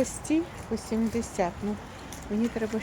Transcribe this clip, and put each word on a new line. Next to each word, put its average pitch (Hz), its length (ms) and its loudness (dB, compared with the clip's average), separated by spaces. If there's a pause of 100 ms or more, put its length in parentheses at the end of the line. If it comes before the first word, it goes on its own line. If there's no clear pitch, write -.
ось 247 100 2 (160)
ці 311 140 6 (280)
по 226 80 2 (120)
сімдесят. 220 640 2 (120)
Ну, 208 120 0 (540)
мені 214 180 4
треба 220 360 0